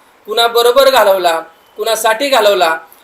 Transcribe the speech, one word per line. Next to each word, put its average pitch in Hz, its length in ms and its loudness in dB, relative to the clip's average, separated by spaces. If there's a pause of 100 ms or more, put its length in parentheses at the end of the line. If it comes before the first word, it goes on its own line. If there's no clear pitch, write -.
(260)
कुणाबरोबर 233 640 0
घालवला, 190 500 0 (380)
कुणासाठी 220 520 -4
घालवला, 196 480 0 (260)